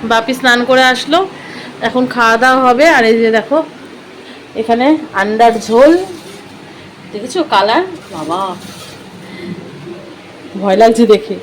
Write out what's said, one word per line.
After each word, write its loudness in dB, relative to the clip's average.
বাপি 0
স্নান 2
করে 4
আসলো, 0
এখন -2
খাওয়া 2
দাওয়া 4
হবে। 4
আর 4
এই 4
যে 2
দেখো -2
এখানে 0
আন্ডার 2
ঝোল, 6
দেখেছো -8
কালার? 2
বাবা -6
ভয় 0
লাগছে 6
দেখে। -4